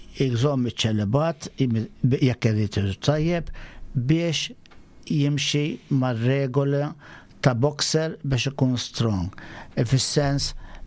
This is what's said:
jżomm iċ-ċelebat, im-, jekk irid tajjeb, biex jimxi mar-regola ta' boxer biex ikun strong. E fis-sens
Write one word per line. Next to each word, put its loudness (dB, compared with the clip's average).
jżomm 2
iċ-ċelebat, 0
im-, 0
jekk 2
irid 0
tajjeb, 0
biex 0
jimxi 0
mar-regola 0
ta' 4
boxer 0
biex 0
ikun 2
strong. -2
E 0
fis-sens 0